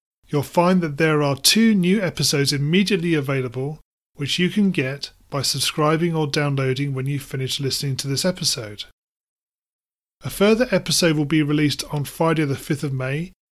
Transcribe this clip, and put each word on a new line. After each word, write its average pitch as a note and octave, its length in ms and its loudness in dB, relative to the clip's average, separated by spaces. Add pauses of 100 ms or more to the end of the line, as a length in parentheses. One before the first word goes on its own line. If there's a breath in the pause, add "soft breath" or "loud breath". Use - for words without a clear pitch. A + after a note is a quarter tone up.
(280)
you'll D3 160 -2
find F3+ 380 4
that D3 160 -4
there D#3 240 4
are C#3+ 140 0
two A3 400 4
new F#3 260 4
episodes C#3+ 520 0
immediately E3+ 600 2
available, C3+ 640 -4 (360)
which C#3+ 240 -4
you F3+ 100 2
can G3 220 2
get C#3 400 -4 (180)
by C#3 120 -4
subscribing D#3 760 0
or D#3 120 0
downloading C#3 640 -2
when C3 120 -6
you C#3 140 -4
finish C3 400 -6
listening C3+ 380 -4
to C#3 100 -8
this C#3 180 -2
episode. C3+ 600 -4 (1400)
A B2+ 60 -8
further A3 420 2
episode E3+ 460 2
will D3+ 80 2
be D#3 180 2
released D3 480 0
on C#3+ 140 -2
Friday D#3+ 400 0
the C#3 100 -2
fifth - 280 -4
of C#3 100 -4
May, C#3 400 -6 (200)